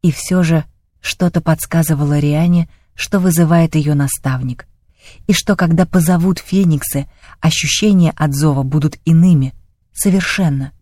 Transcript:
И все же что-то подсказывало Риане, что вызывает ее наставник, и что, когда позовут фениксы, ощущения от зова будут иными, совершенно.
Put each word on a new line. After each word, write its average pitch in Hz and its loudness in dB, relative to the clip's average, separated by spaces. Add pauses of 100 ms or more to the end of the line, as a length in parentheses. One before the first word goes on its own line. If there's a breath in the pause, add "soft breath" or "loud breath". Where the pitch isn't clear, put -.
И 165 2
все 185 -2
же 160 0 (360)
что-то 175 -4
подсказывало 151 -2
Риане, 165 0 (240)
что - -4
вызывает 165 2
ее 147 0
наставник, 131 -4 (600 soft breath)
и 208 2
что, - 0
когда 170 2
позовут 175 0
фениксы, 156 -2 (300 loud breath)
ощущения 170 0
от 147 -2
зова 139 0
будут 147 -2
иными, 165 2 (380)
совершенно. 175 -2 (100)